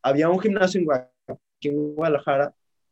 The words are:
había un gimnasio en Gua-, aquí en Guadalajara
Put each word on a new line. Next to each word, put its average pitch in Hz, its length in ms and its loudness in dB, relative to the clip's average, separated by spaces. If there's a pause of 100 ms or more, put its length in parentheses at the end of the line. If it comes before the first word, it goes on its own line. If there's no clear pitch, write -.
había 143 260 2
un 185 120 2
gimnasio 196 400 0
en 165 60 0
Gua-, 127 240 -2 (180)
aquí - 400 -12
en 147 260 -4
Guadalajara 147 600 0 (380)